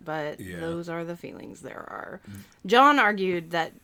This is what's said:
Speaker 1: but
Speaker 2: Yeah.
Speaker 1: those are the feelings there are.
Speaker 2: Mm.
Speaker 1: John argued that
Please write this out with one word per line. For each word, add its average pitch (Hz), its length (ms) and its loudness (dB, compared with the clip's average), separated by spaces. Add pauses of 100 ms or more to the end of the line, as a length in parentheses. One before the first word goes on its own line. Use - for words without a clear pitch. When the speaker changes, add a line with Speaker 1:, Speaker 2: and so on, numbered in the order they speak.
Speaker 1:
but 156 340 -6
Speaker 2:
Yeah. 175 220 -10
Speaker 1:
those 170 300 -6
are 170 140 -6
the 170 120 -8
feelings - 460 -14
there - 160 -14 (100)
are. - 320 -10 (100)
Speaker 2:
Mm. 101 40 -14 (320)
Speaker 1:
John 269 320 8
argued 185 540 2
that 165 200 0 (120)